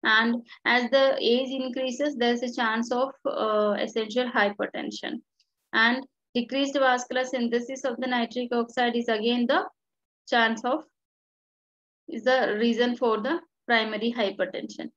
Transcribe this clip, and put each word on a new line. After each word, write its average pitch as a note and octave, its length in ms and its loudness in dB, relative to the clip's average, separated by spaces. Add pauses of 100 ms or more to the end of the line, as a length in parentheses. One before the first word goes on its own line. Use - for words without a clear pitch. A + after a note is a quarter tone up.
And A3+ 400 2 (220)
as A#3+ 240 2
the C4+ 300 6
age B3 320 2
increases, C4 640 -4
there's A#3+ 260 2
a B3 100 -4
chance A#3 400 -2
of, B3 180 0 (180)
uh, G#3+ 520 2
essential A3+ 460 -2
hypertension. G#3 960 -4 (500)
And A#3+ 320 2 (300)
decreased C4+ 440 -2
vascular B3+ 480 2
synthesis A#3+ 580 -4
of A#3+ 140 -2
the B3 100 -4
nitric A#3+ 440 -2
oxide A#3+ 440 0
is A#3 120 -2
again A#3 400 0
the C#4 200 2 (600)
chance A3+ 340 2
of, C4 200 -2 (1200)
is A3+ 160 -10
the A#3+ 360 2
reason A#3+ 360 2
for A3 260 0
the D4 180 -2 (280)
primary A3 480 0
hypertension. G3 800 -4